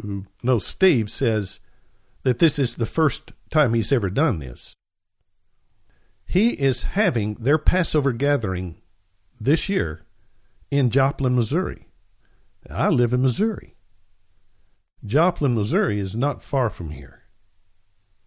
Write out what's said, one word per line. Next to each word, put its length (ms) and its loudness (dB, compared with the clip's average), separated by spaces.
who 240 -6
know 180 2
Steve 500 0
says 520 -4
that 160 0
this 200 4
is 160 -2
the 100 -2
first 460 -2
time 240 2
he's 200 0
ever 160 2
done 300 0
this. 340 -12
He 240 4
is 340 0
having 520 0
their 220 2
Passover 540 2
gathering 680 -2
this 300 0
year 320 -4
in 200 2
Joplin, 460 0
Missouri. 520 -2
I 200 -2
live 240 2
in 80 0
Missouri. 540 -2
Joplin, 480 2
Missouri 460 0
is 160 -4
not 260 -2
far 280 -2
from 200 -8
here. 340 -12